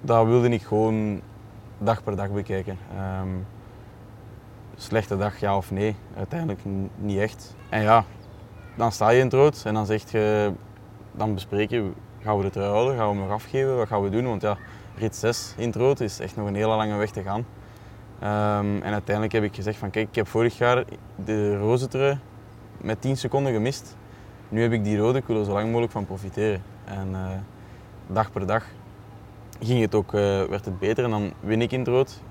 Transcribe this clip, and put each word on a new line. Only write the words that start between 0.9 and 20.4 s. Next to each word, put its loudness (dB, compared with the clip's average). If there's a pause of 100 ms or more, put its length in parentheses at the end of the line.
dag 0
per -4
dag -4
bekijken. -4 (180)
Ehm, -4 (1500)
slechte -2
dag, -2
ja 0
of -4
nee? 0 (200)
Uiteindelijk -6
n-, -4
niet -2
echt. -4 (120)
En 0
ja, 8 (720)
dan 2
sta 4
je 8
in 8
het 0
rood 6
en 0
dan 0
zeg -2
je, 4 (600)
dan 0
bespreek 0
je: 0 (300)
"Gaan 2
we 2
de 0
trui -2
houden? 4
Gaan 2
we 2
hem -2
nog -2
afgeven? 0
Wat 2
gaan 2
we 2
doen?" 0
Want -2
ja, 0 (400)
rit -4
zes -2
in -2
het -2
rood 4
is -4
echt -8
nog -4
een -2
hele 2
lange 0
weg 0
te -6
gaan. -4 (720)
Ehm, 0
en -2
uiteindelijk -2
heb 2
ik -2
gezegd -4
van: -6
"Kijk, 0
ik -16
heb 0
vorig 2